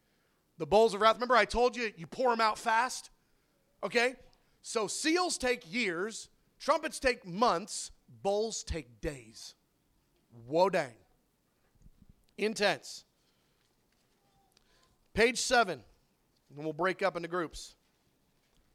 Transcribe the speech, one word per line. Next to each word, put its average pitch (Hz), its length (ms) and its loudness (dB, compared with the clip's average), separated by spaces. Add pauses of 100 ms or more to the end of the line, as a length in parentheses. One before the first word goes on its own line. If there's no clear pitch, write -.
(580)
The 165 80 -6
bowls 202 280 6
of 196 80 -2
wrath, 220 140 8
remember 240 200 0
I 208 100 6
told 233 300 0
you, 233 200 -6
you 165 120 -14
pour 247 240 0
'em 226 100 0
out 214 160 0
fast? 233 520 -2 (760)
Okay? 233 320 0 (460)
So 220 260 -4
seals 330 500 0
take 247 340 -4
years, 202 580 -4 (300)
trumpets 302 400 -2
take 247 260 0
months, 190 680 0 (160)
bowls 202 560 -4
take 135 360 -10
days. 127 560 -10 (920)
Whoa 170 220 4
dang. 147 260 -2 (1400)
Intense. 202 680 -2 (2000)
Page 233 260 2
seven, 190 440 2 (720)
and 143 80 -10
we'll 156 100 -4
break 180 280 -2
up 185 140 0
into 170 140 -8
groups. 170 460 -8 (1000)